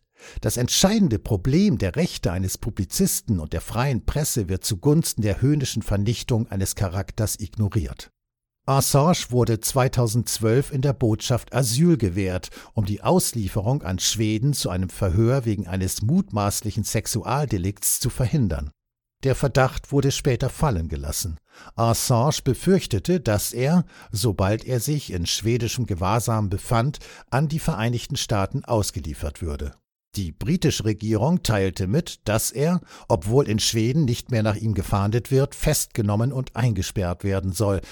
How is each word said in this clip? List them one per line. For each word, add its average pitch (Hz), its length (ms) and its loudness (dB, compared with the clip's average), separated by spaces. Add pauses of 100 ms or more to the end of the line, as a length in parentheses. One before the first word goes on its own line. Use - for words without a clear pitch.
(420)
Das 107 160 0
entscheidende 175 640 4
Problem 131 580 2
der 92 180 -2
Rechte 143 360 -2
eines 92 260 -2
Publizisten - 840 -2
und 76 140 -8
der 82 80 -4
freien 120 420 -2
Presse 123 460 -2
wird 92 160 -4
zugunsten 143 560 2
der 104 220 0
höhnischen 139 400 0
Vernichtung 110 640 0
eines 95 260 -4
Charakters 98 640 -4
ignoriert. 95 720 -4 (560)
Assange 139 640 4
wurde 117 300 2
zweitausendzwölf 120 1120 2
in 131 100 -2
der 139 120 2
Botschaft 110 600 0
Asyl 131 440 4
gewährt, 92 520 -2 (240)
um 110 100 0
die 98 200 -4
Auslieferung 120 800 0
an 92 160 -4
Schweden 110 540 0
zu 104 180 -4
einem 90 180 -2
Verhör 113 560 2
wegen 98 220 -2
eines 92 340 -2
mutmaßlichen 107 800 -2
Sexualdelikts 110 1160 -2
zu 123 100 0
verhindern. 98 640 0 (520)
Der 131 120 4
Verdacht - 560 0
wurde 139 200 4
später 127 380 0
fallen 90 380 0
gelassen. 73 500 -6 (380)
Assange 117 680 2
befürchtete, 170 760 2
dass 107 340 0
er, 143 320 2 (260)
sobald 101 540 0
er 123 140 -2
sich 143 340 -4
in 87 140 -2
schwedischem 117 580 -2
Gewahrsam 107 640 0
befand, 117 480 0 (320)
an 139 200 0
die 156 100 -2
Vereinigten 120 560 -2
Staaten 104 500 -2
ausgeliefert 78 800 -2
würde. 71 320 -6 (400)
Die 90 160 -2
britische 135 540 0
Regierung 110 580 0
teilte 98 420 0
mit, 113 420 -2
dass 107 220 2
er, 165 320 0 (260)
obwohl 113 400 2
in 107 120 2
Schweden 117 460 2
nicht 120 260 -2
mehr 113 100 2
nach 107 140 2
ihm 107 180 -2
gefahndet 104 560 0
wird, 135 240 2
festgenommen 117 800 0
und 131 220 -6
eingesperrt 92 680 -2
werden 95 280 0
soll, 98 300 0 (100)